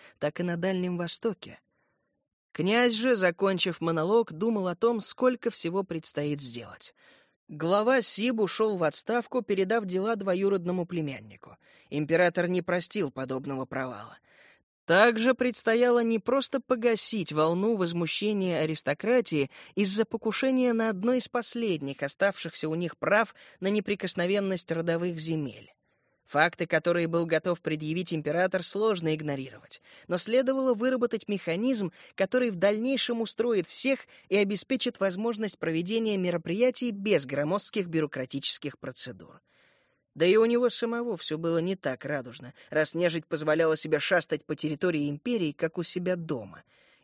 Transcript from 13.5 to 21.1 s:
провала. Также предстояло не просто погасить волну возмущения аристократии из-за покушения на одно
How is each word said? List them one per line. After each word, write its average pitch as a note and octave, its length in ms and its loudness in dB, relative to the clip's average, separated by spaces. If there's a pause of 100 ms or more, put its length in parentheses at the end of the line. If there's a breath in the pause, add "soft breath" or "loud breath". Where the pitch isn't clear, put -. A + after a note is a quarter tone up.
провала. B2+ 540 -8 (640 soft breath)
Также A3+ 500 6
предстояло A#3+ 680 2
не A3+ 160 2
просто B3+ 420 0
погасить A3+ 720 0
волну F3 440 4
возмущения F3 840 0
аристократии D#3 840 0 (280 loud breath)
из-за G3+ 280 2
покушения B3 680 0
на A3+ 160 2
одно G#3+ 260 0